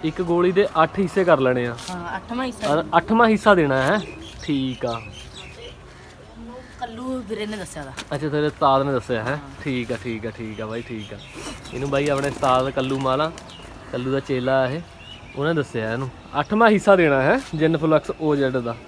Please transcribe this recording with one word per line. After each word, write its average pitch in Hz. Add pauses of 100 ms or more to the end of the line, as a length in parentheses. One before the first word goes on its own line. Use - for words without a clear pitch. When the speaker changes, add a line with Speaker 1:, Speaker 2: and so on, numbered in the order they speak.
Speaker 1:
ਇੱਕ 160
ਗੋਲੀ 175
ਦੇ 196 (160)
ਅੱਠ 165
ਹਿੱਸੇ 190
ਕਰ 165
ਲੈਣੇ 127
ਆ? 120 (120)
Speaker 2:
ਹਾਂ, 175
ਅੱਠਵਾਂ 240
ਹਿੱਸਾ। 208
Speaker 1:
ਅ-, 160
ਅੱਠਵਾਂ 220
ਹਿੱਸਾ 208
ਦੇਣਾ 139
ਹੈ, 180 (440)
ਠੀਕ 131
ਆ। 117 (1800)
Speaker 2:
ਕੱਲੂ 247
ਵੀਰੇ 214
ਨੇ 214
ਦੱਸਿਆ 160
ਤਾ। 135 (240)
Speaker 1:
ਅੱਛਾ, 147
ਤੇਰੇ 147
ਉਸਤਾਦ 139
ਨੇ 139
ਦੱਸਿਆ 120
ਹੈ? 120
Speaker 2:
ਹਾਂ। 147 (260)
Speaker 1:
ਠੀਕ 123
ਆ, 120
ਠੀਕ 113
ਆ, 110
ਠੀਕ 107
ਆ 110
ਬਾਈ, 113
ਠੀਕ 110
ਆ। 101 (560)
ਇਹਨੂੰ 131
ਬਾਈ 139
ਆਪਣੇ 139
ਉਸਤਾਦ 131
ਕੱਲੂ 135
ਮਾਲਾ, 135 (600)
ਕੱਲੂ 127
ਦਾ 139
ਚੇਲਾ 131
ਇਹ, 147 (540)
ਉਹਨੇ 151
ਦੱਸਿਆ 117
ਇਹਨੂੰ 127 (300)
ਅੱਠਵਾਂ 214
ਹਿੱਸਾ 202
ਦੇਣਾ 147
ਹੈ 180 (160)
ਜੈਨਫਲੈਕਸ 156 (100)
ਓ 151
ਜ਼ੈਡ 131
ਦਾ। 117 (120)